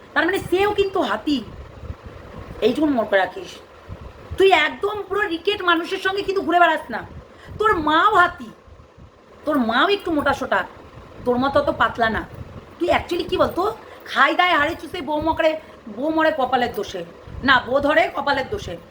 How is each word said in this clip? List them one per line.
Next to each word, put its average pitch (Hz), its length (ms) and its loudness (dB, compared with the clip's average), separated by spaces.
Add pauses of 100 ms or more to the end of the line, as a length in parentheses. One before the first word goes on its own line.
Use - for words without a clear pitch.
(140)
তার 302 120 2
মানে 370 120 0
সেও 392 320 2
কিন্তু 392 300 0
হাতি। 226 440 0 (1160)
এইটুকু 247 260 2
মনে 226 300 0
রাখিস। 185 560 -4 (680)
তুই 381 140 8
একদম 330 560 0
পুরো 403 120 -2
রিকেট 381 420 -2
মানুষের 349 360 0
সঙ্গে 381 240 -2
কিন্তু 381 200 -2
ঘুরে 339 160 2
বেড়াস 330 320 2
না। 208 100 -6 (580)
তোর 427 180 4
মাও 330 380 4
হাতি, 339 360 2 (960)
তোর 294 140 2
মাও 247 300 2
একটু 392 220 0
মোটা 285 220 2
সোটা, 220 320 0 (600)
তোর 240 140 2
মতো 269 220 2
অত 294 100 0
পাতলা 233 400 2
না। 185 120 -2 (560)
তুই 349 100 -2
actually 349 400 0
কি 370 80 -2
বলতো, 311 260 2 (420)
খাই 277 300 2
দায় 359 180 4
হাড়ে 302 220 2
চুষে 330 260 -12
বউ 302 200 -4
মকরে, 320 400 2 (360)
বউ 285 140 -2
মরে 320 280 2
কপালের 254 360 0
দোষে, 190 300 -6 (400)
না 254 220 4
বউ 262 140 2
ধরে 311 340 2
কপালের 269 360 -2
দোষে। 185 260 -8 (140)